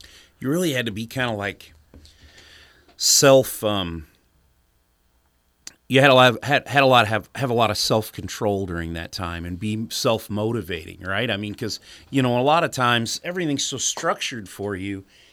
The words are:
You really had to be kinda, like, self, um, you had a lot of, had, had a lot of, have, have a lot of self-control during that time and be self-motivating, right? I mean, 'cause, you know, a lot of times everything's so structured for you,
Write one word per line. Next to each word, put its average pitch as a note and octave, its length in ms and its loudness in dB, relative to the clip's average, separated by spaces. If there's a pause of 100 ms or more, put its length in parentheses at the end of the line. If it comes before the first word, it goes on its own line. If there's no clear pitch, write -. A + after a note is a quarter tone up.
(400)
You C3 100 -6
really E3+ 240 0
had B2 120 -2
to A2 80 -6
be A2+ 140 -8
kinda, B2 260 -4
like, G2+ 400 -8 (1200)
self, - 680 4
um, F2+ 440 -4 (1800)
you C3 140 6
had C#3 80 8
a B2+ 60 8
lot B2+ 200 8
of, - 80 -10
had, C3+ 240 0
had C#3 140 2
a C3+ 60 6
lot A#2+ 160 8
of, G#2 60 0
have, G#2+ 260 -4
have A2+ 160 -4
a - 20 0
lot A2+ 160 4
of G#2 80 -2
self-control G#2 880 -2
during E2+ 280 -6
that E2 180 -10
time E2+ 340 -8
and F2 140 -8
be A2 300 -4
self-motivating, G2+ 1120 -4
right? G2 280 -4
I G2+ 80 -2
mean, G#2 160 -8
'cause, - 260 -8 (300)
you C3+ 140 0
know, B2 160 2
a - 20 0
lot D#3 220 2
of B2 80 -4
times A#2+ 520 -2
everything's E3 420 -4
so C3 120 -8
structured B2+ 720 -6
for G2+ 260 -8
you, G2 300 -8 (280)